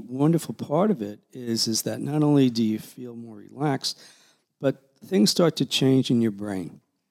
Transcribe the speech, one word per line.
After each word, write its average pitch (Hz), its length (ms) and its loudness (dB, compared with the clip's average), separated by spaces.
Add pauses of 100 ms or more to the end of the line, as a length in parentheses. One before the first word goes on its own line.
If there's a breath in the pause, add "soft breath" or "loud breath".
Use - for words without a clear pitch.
wonderful 143 460 0
part 160 380 0
of 139 100 -2
it 104 180 -8 (140)
is, 120 340 -4
is 113 140 -2
that 110 180 -8
not 147 240 -2
only 143 260 6
do 117 140 0
you 107 160 0
feel 120 360 -16
more 117 200 -16
relaxed, 123 640 -6 (600 soft breath)
but 135 200 0 (240)
things 196 240 4
start 165 280 2
to 147 80 0
change 131 440 2
in 120 120 4
your 113 100 2
brain. 98 480 -8 (320)